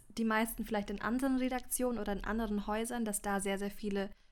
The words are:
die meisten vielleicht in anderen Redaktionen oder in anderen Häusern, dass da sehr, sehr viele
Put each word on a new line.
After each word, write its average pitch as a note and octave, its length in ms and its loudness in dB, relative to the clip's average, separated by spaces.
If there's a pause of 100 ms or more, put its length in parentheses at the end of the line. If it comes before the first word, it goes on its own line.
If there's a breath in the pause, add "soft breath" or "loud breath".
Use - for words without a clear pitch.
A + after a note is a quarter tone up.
die A3+ 160 -2
meisten A3 400 2
vielleicht G#3 260 0
in G3+ 120 -4
anderen B3+ 340 2
Redaktionen B3 640 0
oder G#3 140 0
in G#3 120 -2
anderen G#3 420 0
Häusern, A3+ 380 0
dass G#3 160 -2
da G3+ 200 0
sehr, G3 180 0
sehr G3+ 120 -2
viele G3+ 400 -2 (200 soft breath)